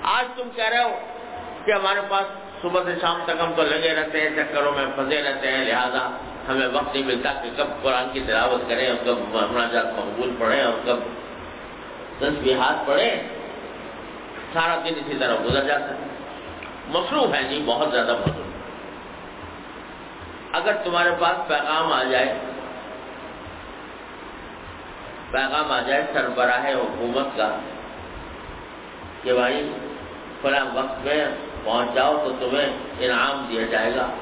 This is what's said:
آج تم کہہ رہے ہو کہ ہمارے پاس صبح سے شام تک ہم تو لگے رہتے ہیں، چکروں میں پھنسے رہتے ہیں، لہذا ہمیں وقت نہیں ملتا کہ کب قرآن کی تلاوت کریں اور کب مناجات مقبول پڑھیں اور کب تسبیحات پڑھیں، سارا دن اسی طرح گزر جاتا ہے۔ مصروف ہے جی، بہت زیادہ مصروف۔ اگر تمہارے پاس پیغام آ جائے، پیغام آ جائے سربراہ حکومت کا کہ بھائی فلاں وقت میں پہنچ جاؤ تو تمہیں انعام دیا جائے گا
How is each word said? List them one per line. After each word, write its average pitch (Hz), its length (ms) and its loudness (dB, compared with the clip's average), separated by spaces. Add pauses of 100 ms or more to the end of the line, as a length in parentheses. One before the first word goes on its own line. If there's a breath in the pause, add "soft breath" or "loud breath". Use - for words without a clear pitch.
آج 247 220 2 (100)
تم 247 200 -6
کہہ 226 100 0
رہے 240 180 4
ہو 233 160 0 (640)
کہ 208 60 4
ہمارے 196 280 4 (100)
پاس 196 160 4 (360)
صبح 180 240 2
سے 175 160 0
شام 170 220 2
تک - 60 -2
ہم 165 260 2
تو 160 80 6
لگے 156 320 4
رہتے 156 260 0
ہیں، 151 80 4
چکروں 147 420 2
میں 139 140 2 (100)
پھنسے 139 280 2
رہتے 135 280 0
ہیں، 135 140 2
لہذا 127 520 2 (320)
ہمیں 131 180 4
وقت 131 280 0
نہیں 135 100 2
ملتا 127 280 2 (100)
کہ 117 140 -6
کب 143 100 2 (140)
قرآن 127 320 4
کی 135 140 -2
تلاوت 120 420 4
کریں 123 180 4
اور 120 180 0
کب 107 300 2
مناجات 117 500 2
مقبول 120 540 -2
پڑھیں 123 240 4
اور 120 100 4 (120)
کب 120 100 4 (1200)
تسبیحات 139 680 2
پڑھیں، 143 400 2 (1300)
سارا 165 220 4 (100)
دن 165 100 0
اسی 143 240 -4
طرح 120 160 4 (100)
گزر 139 180 4
جاتا 143 260 2
ہے۔ - 100 -4 (880)
مصروف 185 480 2
ہے 135 80 2
جی، 143 220 -2
بہت 147 260 2
زیادہ 120 200 4
مصروف۔ - 360 0 (2000)
اگر 196 220 2 (100)
تمہارے 175 260 4 (100)
پاس 175 280 2
پیغام 156 460 2
آ 131 100 4
جائے، 131 360 4 (3000)
پیغام 139 400 0
آ 127 100 2
جائے 139 320 2
سربراہ 127 600 2
حکومت 120 640 0
کا 107 200 2 (1700)
کہ 127 100 4
بھائی 131 360 4 (720)
فلاں 139 320 4
وقت 131 320 -2
میں 147 200 4 (380)
پہنچ 120 320 2
جاؤ 147 300 6
تو 127 140 0
تمہیں 131 380 2 (220)
انعام 135 500 2
دیا 113 120 0
جائے 113 340 2
گا 123 120 2 (140)